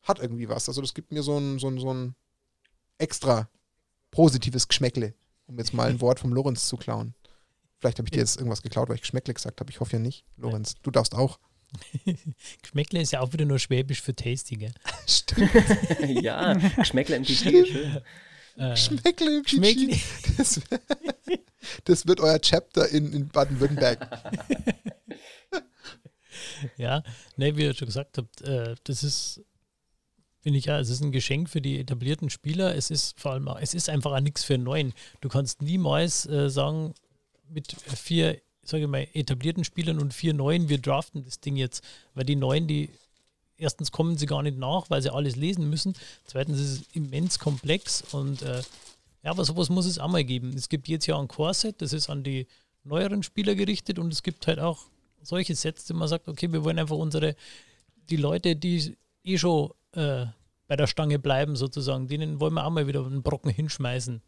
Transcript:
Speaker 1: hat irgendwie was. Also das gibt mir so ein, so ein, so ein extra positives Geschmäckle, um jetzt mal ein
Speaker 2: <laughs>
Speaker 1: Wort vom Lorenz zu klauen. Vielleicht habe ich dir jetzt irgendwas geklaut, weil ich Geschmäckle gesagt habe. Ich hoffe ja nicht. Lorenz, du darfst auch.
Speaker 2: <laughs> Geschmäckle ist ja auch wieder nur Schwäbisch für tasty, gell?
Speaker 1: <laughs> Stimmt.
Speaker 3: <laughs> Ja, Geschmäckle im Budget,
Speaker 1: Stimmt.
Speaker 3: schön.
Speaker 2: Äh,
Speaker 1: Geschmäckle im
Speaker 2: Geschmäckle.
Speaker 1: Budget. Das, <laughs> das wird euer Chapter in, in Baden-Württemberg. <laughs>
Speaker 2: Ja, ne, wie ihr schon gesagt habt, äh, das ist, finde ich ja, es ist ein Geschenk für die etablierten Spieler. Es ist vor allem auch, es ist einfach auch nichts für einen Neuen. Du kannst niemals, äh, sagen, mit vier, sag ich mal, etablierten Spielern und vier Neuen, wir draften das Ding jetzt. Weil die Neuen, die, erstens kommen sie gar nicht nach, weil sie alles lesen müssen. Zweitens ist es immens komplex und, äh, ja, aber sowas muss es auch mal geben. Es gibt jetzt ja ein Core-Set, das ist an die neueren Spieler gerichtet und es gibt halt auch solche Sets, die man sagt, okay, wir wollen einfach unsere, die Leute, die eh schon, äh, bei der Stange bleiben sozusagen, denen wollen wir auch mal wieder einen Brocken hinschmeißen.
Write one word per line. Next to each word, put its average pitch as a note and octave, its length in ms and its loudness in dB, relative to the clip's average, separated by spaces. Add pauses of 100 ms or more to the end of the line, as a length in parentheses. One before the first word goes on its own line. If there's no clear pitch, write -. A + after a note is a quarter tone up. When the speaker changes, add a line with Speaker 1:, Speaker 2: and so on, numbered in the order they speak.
Speaker 1:
hat G3 160 0
irgendwie A#2 300 -6
was. A2+ 200 -4
Also B2 120 -4
das C3+ 120 -6
gibt - 200 -12
mir D3+ 100 -4
so D3 160 0
ein, C#3 220 -2
so C3+ 80 -2
ein, C3 100 -2
so C3 160 -4
ein B2+ 220 -6 (800)
extra B2 500 0 (640)
positives B2+ 560 4
Geschmäckle, A#2+ 480 0 (320)
um A#2+ 120 -14
jetzt A#2 140 -4
mal A#2+ 160 2
ein B2 120 0
Speaker 2:
<laughs> - 0 -
Speaker 1:
Wort B2 180 4
vom B2 140 -2
Lorenz C3 340 0
zu B2+ 100 -4
klauen. A2+ 380 -6 (640)
Vielleicht A#2 200 0
habe A2 100 -4
ich - 20 -6
dir C#3+ 80 0
jetzt - 200 2
irgendwas A#2+ 240 -4
geklaut, B2 260 -2
weil A#2 80 -4
ich - 60 -10
Geschmäckle - 320 -4
gesagt - 260 -10
habe. - 100 -8
Ich - 80 -16
hoffe - 140 -4
ja A#2 80 0
nicht. A#2+ 240 -6 (120)
Lorenz, A2 460 -4
du C#3+ 80 -4
darfst B2 240 2
auch. C3 240 0 (680)
Speaker 2:
<laughs> - 580 -6
Geschmäckle D#3 380 -2
ist D3 120 0
ja C3+ 80 -2
auch B2+ 120 -2
wieder D#3 120 0
nur C#3 160 2
Schwäbisch C3+ 420 0
für C3+ 140 -4
tasty, A#2+ 400 -4
gell? G#2+ 160 -8 (160)
Speaker 1:
<laughs> - 180 -10
Stimmt. - 420 6 (520)
Speaker 3:
<laughs> C#3 220 2
Ja, - 320 2
Geschmäckle E3 600 4
im B2+ 80 0
Budget, C3 160 2
Speaker 1:
Stimmt. F4+ 300 8
Speaker 3:
schön. D3 340 -4 (540)
Speaker 2:
Äh, C3 140 -2
Speaker 1:
Geschmäckle D4+ 680 2
im C#4+ 80 0
Speaker 2:
Geschmäckle. A3 420 6
Speaker 1:
Budget. - 520 0
Das, B3+ 220 2 (560)
<laughs> - 680 -8
das - 240 4
wird F#3 120 6
euer D#3 200 6
Chapter - 480 4
in, D3 240 2
in C#3+ 160 -2
Baden-Württemberg. C#3 840 2
<laughs> A#2+ 120 -12 (2500)
Speaker 2:
Ja, C3 260 -2 (340)
ne, C#3+ 200 2
wie D3+ 80 2
ihr C#3 100 2
schon D3 120 -6
gesagt B2+ 320 -6
habt, - 240 -10
äh, A#2+ 320 -4 (100)
das B2+ 180 -4
ist, - 400 -4 (1000)
finde C#3+ 180 2
ich B2+ 80 -2
ja, D3 120 0
es B2 120 0
ist B2+ 120 -2
ein C#3+ 100 0
Geschenk C#3 380 0
für D#3 100 -2
die C3+ 180 -2
etablierten C3+ 520 -2
Spieler. F3+ 440 -2
Es C3+ 160 -2
ist - 300 -2
vor C#3 120 -4
allem C#3 160 -4
auch, C3+ 120 -8
es D3+ 140 -4
ist E3+ 160 -2
einfach C#3+ 220 0
auch C3+ 80 2
nichts C#3+ 240 0
für C#3+ 100 2
einen B2 100 0
Neuen. C3+ 280 -2 (280)
Du C#3 80 -6
kannst C3 340 0
niemals, D#3+ 640 2
äh, C#3+ 220 2
sagen, D3+ 460 -2 (540)
mit D#3 240 -10
vier, - 680 0 (220)
sag D#3+ 180 -4
ich D3+ 60 0
mal, C#3 260 -2
etablierten D3+ 520 -2
Spielern D#3+ 360 -2
und C#3 140 -2
vier D#3+ 200 0
Neuen, D3+ 340 2
wir D3 100 2
draften C3+ 460 -2
das B2+ 160 -14
Ding C#3+ 160 -4
jetzt. C3 260 -2 (320)
Weil C3+ 100 -2
die C#3+ 120 2
Neuen, C#3 300 2
die, D3+ 240 -2 (680)
erstens D#3 340 -4
kommen E3 240 0
sie D3 100 -2
gar C#3+ 160 -2
nicht C#3+ 140 -2
nach, C#3 320 -2
weil C#3+ 140 2
sie C3+ 100 -2
alles C3+ 240 -2
lesen E3 320 0
müssen. D#3+ 260 0 (300)
Zweitens C#3 360 -2
ist C#3 100 0
es C3+ 120 -6 (120)
immens D3+ 440 -2
komplex C#3+ 640 -2 (100)
und, C#3 300 -4
äh, B2+ 200 -4 (600)
ja, D3+ 60 -4
aber F3+ 140 -2
sowas D#3+ 240 0
muss F3 180 2
es F3 120 -2
auch D3 100 -4
mal F3 160 2
geben. B2+ 320 -4
Es B2+ 120 -6
gibt D3 200 -4
jetzt D#3+ 180 -2
ja D#3 120 0
ein C#3+ 100 -4
Core-Set, F#3+ 540 -2
das D3 100 -4
ist D3+ 160 -2
an C#3+ 160 -6
die C3 220 -4 (380)
neueren F#3 380 -2
Spieler G3+ 320 0
gerichtet F#3+ 440 -2
und E3+ 140 -2
es C#3 100 -4
gibt - 240 -6
halt D#3+ 120 2
auch D#3+ 280 -4 (380)
solche F3 300 -2
Sets, - 300 -6
die - 80 -10
man E3 160 -2
sagt, E3 180 -2
okay, E3 260 -4
wir D#3 120 0
wollen D#3+ 160 0
einfach D#3 160 -2
unsere, D#3 400 0 (760)
die E3 60 2
Leute, E3 400 2
die E3+ 400 -2 (260)
eh F#3 160 0
schon, D#3+ 320 2 (220)
äh, C3+ 340 -2 (400)
bei D3 80 0
der C#3+ 140 4
Stange D3 320 2
bleiben C#3+ 340 0
sozusagen, C3 540 -4
denen D3+ 320 -4
wollen D#3 140 2
wir D#3+ 120 -2
auch D#3+ 40 -2
mal D#3 180 0
wieder C3+ 180 -2
einen C3+ 160 -4
Brocken C#3+ 300 0
hinschmeißen. B2 760 -4